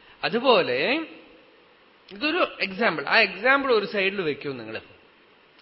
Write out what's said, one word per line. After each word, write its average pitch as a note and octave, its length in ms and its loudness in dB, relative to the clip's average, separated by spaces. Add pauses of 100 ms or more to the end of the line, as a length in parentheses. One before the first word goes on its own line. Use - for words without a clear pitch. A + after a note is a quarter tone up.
(220)
അതുപോലെ F3 560 2 (1300)
ഇതൊരു D4+ 340 -2 (180)
എക്സാമ്പിൾ. F#3+ 480 -2
ആ G3 120 2
എക്സാമ്പിൾ A3+ 520 2
ഒരു G#3 140 2
സൈഡിൽ G3 340 -2
വെക്കൂ D3 320 -4
നിങ്ങൾ, A2 240 -10 (840)